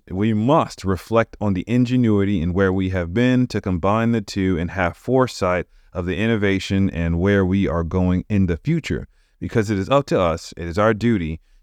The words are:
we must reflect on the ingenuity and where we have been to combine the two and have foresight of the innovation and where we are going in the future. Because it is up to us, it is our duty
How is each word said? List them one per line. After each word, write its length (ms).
we 240
must 500
reflect 560
on 140
the 140
ingenuity 760
and 140
where 180
we 160
have 240
been 320
to 160
combine 500
the 100
two 360
and 140
have 260
foresight 680
of 140
the 100
innovation 720
and 300
where 260
we 220
are 160
going 440
in 200
the 100
future. 500
Because 300
it 80
is 100
up 200
to 120
us, 380
it 80
is 140
our 160
duty 460